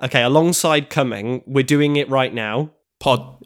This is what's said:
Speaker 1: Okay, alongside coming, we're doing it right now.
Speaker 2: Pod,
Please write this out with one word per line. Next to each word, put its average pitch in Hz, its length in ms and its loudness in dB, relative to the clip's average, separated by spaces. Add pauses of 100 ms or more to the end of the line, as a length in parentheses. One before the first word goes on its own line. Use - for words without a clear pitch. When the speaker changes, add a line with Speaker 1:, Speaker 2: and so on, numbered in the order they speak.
Speaker 1:
Okay, 127 180 0
alongside 156 680 2
coming, 120 560 -2
we're 135 160 0
doing 147 320 2
it 143 140 0
right 131 240 0
now. 117 380 -4 (280)
Speaker 2:
Pod, - 460 0